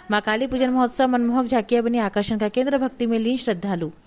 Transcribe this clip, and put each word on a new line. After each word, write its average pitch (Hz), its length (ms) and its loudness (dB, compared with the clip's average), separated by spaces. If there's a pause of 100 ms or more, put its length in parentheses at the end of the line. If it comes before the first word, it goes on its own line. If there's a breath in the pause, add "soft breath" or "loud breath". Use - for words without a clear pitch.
(120)
मां 208 100 0
काली 220 260 -2
पूजन 254 220 0
महोत्सव, 254 380 2
मनमोहक 240 380 2
झांकियां 233 380 0
बनी 233 140 0
आकर्षण 208 400 0
का 208 120 0
केंद्र, 262 280 0
भक्ति 254 280 -2
में 226 140 0
लीन 233 180 0
श्रद्धालु। 180 520 -4 (180)